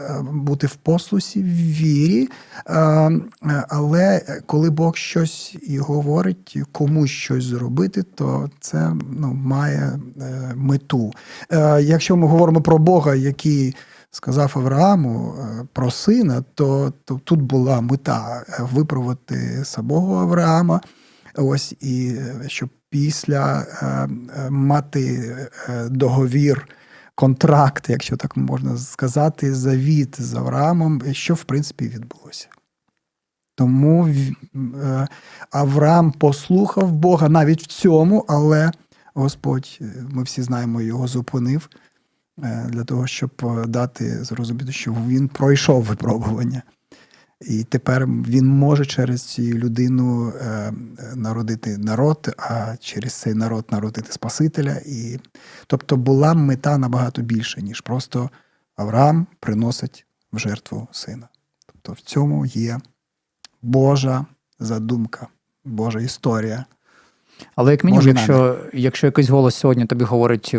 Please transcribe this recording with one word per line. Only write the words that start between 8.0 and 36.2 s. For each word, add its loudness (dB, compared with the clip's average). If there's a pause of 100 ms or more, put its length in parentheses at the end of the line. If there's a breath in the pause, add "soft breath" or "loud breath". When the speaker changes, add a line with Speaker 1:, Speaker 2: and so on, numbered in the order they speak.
Speaker 1:
то -4 (100)
це, -2 (260)
ну, -4
має, -2 (220)
е, -10
мету. 0 (400 loud breath)
Е, 6
якщо 4
ми 6
говоримо 6
про 6
Бога, 4
який 0 (340 loud breath)
сказав -2
Аврааму, 2
е, -10
про -2
сина, 2 (100)
то, 0 (120)
то -6
тут 2
була 2
мета, -2
е, -8 (100)
виправити -4
самого -2
Авраама, 2 (560 soft breath)
ось, -2
і, -4 (100)
е, -10
щоб -8 (220)
після, -2
е, -8
е, -6
мати, -2 (320)
е, -6
договір, 2 (500 loud breath)
контракт, 4
якщо -4
так -6
можна -2
сказати, -2
завіт 0
з -6
Авраамом, 0 (100)
що, -2
в -4
принципі, -4
відбулося. -16 (1080)
Тому 4
в-, -2 (260)
е, -2 (420 loud breath)
Авраам 4
послухав 2